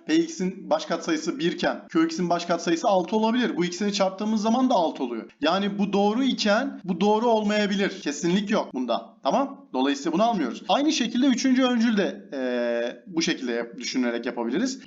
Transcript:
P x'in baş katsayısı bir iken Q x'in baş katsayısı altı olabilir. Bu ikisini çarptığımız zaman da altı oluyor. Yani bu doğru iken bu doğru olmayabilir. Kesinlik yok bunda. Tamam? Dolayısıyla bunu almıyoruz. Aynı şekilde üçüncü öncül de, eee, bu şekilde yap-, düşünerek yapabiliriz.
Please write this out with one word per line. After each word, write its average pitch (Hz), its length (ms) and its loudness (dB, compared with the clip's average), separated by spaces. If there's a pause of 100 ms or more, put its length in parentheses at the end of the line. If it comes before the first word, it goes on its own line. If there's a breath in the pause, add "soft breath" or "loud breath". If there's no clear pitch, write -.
P 156 100 2
x'in 180 540 -2
baş 156 160 0
katsayısı 160 520 -2
bir 165 140 0
iken 135 360 -4
Q 165 180 2
x'in 175 240 -2
baş 170 140 0
katsayısı 170 440 0
altı 190 280 2
olabilir. 220 400 2
Bu 175 80 2
ikisini 202 280 -2
çarptığımız 202 500 0
zaman 240 280 2
da 240 40 4
altı 156 300 0
oluyor. 113 260 -6 (100)
Yani 196 380 2
bu 202 140 0
doğru 208 320 2
iken 233 600 0
bu 175 160 -4
doğru 214 260 4
olmayabilir. 208 760 0
Kesinlik 175 500 0
yok 160 240 0
bunda. 117 360 -2 (120)
Tamam? 220 500 -2
Dolayısıyla 139 400 0
bunu 180 100 2
almıyoruz. 143 460 0
Aynı 277 240 2
şekilde 240 340 0
üçüncü 262 360 4
öncül 240 340 2
de, 160 360 -2
eee, 123 760 -2
bu 165 160 -2
şekilde 131 300 -2
yap-, 117 260 -4
düşünerek 120 480 -2
yapabiliriz. 123 600 -4